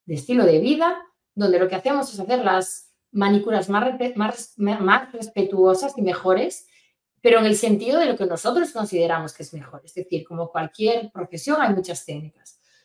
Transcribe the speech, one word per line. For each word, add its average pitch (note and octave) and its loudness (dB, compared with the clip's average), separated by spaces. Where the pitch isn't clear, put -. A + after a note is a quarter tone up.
de E3 -6
estilo A#3+ 2
de D#3+ 6
vida, D#4+ 0
donde G3 4
lo F#3 4
que F#3 -4
hacemos C4 -2
es G3+ -12
hacer A#3 -2
las F#3 -2
manicuras G3+ 2
más G3+ 0
repe-, B3 -4
más, G#3+ -6
más G#3 0
respetuosas G3 0
y G#3+ -2
mejores, F#3 0
pero A#3 6
en A3 2
el G#3 4
sentido A#3 2
de E4+ 4
lo B3 0
que F#3 -2
nosotros A#3 -2
consideramos E3 -2
que - -20
es D3 -18
mejor. C#3+ -16
Es - -20
decir, F3+ -6
como E3 -10
cualquier G#3+ -4
profesión, F3+ -4
hay A3+ 2
muchas F#3 -6
técnicas, D3+ -16